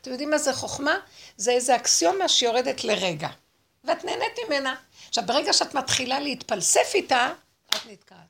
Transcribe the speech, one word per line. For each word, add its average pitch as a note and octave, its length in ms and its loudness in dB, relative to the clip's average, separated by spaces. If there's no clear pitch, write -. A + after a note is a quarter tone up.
אתם C4 100 -12
יודעים C#4+ 180 -6
מה D4+ 80 2
זה C#4+ 160 0
חוכמה? C#4+ 420 -2
זה A#3 140 0
איזה B3 240 4
אקסיומה E4+ 520 2
שיורדת B3+ 560 2
לרגע, F3+ 460 0
ואת E4 200 -2
נהנית - 340 -4
ממנה. C#4 280 -2
עכשיו, A3+ 160 -2
ברגע D4+ 280 0
שאת - 220 0
מתחילה C4 440 -2
להתפלסף C4 760 0
איתה, C#4 400 2
את - 160 -2
נתקעת. G3 320 -20